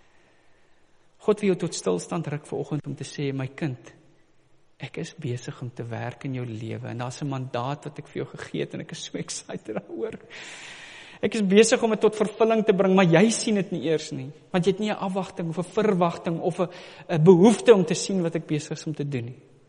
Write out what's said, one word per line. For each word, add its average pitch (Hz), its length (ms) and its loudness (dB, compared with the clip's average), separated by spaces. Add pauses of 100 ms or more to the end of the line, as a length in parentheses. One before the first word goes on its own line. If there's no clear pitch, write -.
(1200)
God 214 220 0
wil 202 80 2
jou 180 80 0
tot 175 180 -6
stilstand 175 520 -4
ruk 147 200 -8
vanoggend 147 400 -6
om 139 80 -8
te - 80 -14
sê, 139 300 -6
"My 131 140 -6
kind, 131 460 -8 (880)
ek - 180 -12
is - 160 -10
besig - 480 -10
om 127 80 -10
te - 140 -12
werk 117 420 -10
in 139 80 -6
jou 123 120 -6
lewe 113 420 -10
en 117 100 -10
daar's 123 240 -8
'n 147 80 -6
mandaat 131 560 -6
wat 151 140 -12
ek - 80 -18
vir - 160 -10
jou - 140 -12
gegee - 240 -8
het - 120 -6
en 147 80 -10
ek 151 100 -14
is 165 120 -14
so - 140 -12
<laughs> - 20 -6
excited - 560 -12
daaroor. - 420 -8 (1000)
Ek - 160 -2
is 226 80 -2
besig 208 400 6
om 220 140 0
dit 214 60 -4
tot 214 160 2
vervulling 226 480 2
te 214 120 4
bring, 190 200 4
maar 190 120 6
jy 165 140 8 (100)
sien 214 240 0
dit 190 160 -4
nie 143 140 -4
eers 156 260 -2
nie, 131 140 -8 (260)
want 180 120 0
jy 196 100 4
het 196 80 -6
nie 214 80 -2
'n - 100 -4
afwagting 185 480 -6
of 160 80 -6
'n 175 160 -8
verwagting 175 680 0
of 170 200 -2
'n, 170 100 -2 (400)
'n 160 140 2
behoefte 190 500 10
om 190 120 8
te 175 100 -4
sien 190 260 -2
wat 165 140 -2
ek 160 120 -4
besig 147 240 -4
is 156 140 -8
om 156 80 -4
te 147 100 -6
doen 131 220 -4
nie.'" 123 160 -14 (280)